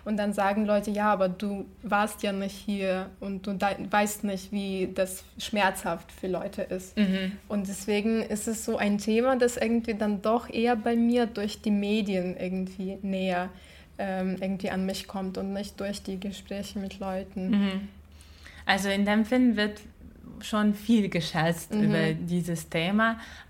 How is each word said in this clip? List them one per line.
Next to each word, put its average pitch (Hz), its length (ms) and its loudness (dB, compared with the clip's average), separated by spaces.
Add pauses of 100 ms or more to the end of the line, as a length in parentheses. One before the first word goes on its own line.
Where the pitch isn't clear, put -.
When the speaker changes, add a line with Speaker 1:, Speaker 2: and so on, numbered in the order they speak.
Speaker 1:
Und 208 140 -2
dann 208 160 0
sagen 202 320 2
Leute, 208 240 2
„Ja, 208 200 2
aber 190 200 4
du 196 340 -6 (180)
warst 208 400 0
ja 202 100 0
nicht 196 220 -4
hier 190 520 -2 (140)
und 196 260 -6
du 202 80 -4
da-, 196 200 0 (160)
weißt 208 340 2
nicht, 196 280 -4
wie 190 420 -2
das 185 300 -2 (140)
schmerzhaft 202 720 0
für - 140 -8
Leute 196 340 -4
ist.“ 185 380 -6
Speaker 2:
Mhm. 190 400 2 (100)
Speaker 1:
Und 202 200 -2
deswegen 208 520 0
ist 214 260 -4
es 220 200 -4
so 226 100 0
ein 208 220 2
Thema, 226 380 2
das 240 200 2
irgendwie 226 380 0
dann 208 260 0
doch 220 300 0
eher 233 260 2
bei 233 200 0
mir 233 280 4
durch 208 380 -4
die 214 80 0
Medien 202 680 0
irgendwie 185 640 -4
näher, 185 480 0 (480)
ähm, 190 420 -2
irgendwie 190 300 -4
an 190 160 -2
mich 190 240 -6
kommt 190 300 -6
und 196 160 -4
nicht 202 260 -8
durch 196 220 -6
die 190 180 -8
Gespräche 202 580 -8
mit 190 200 -8
Leuten. 190 540 -4
Speaker 2:
Mhm. 202 360 0 (760)
Also 196 240 4
in 196 160 4
dem 214 180 6
Film 254 320 6
wird 208 240 0 (640)
schon 214 300 2
viel 208 380 4
geschätzt 170 640 0
Speaker 1:
Mhm. 214 80 2
Speaker 2:
über 160 320 4
dieses 170 560 -2
Thema 208 480 2 (320)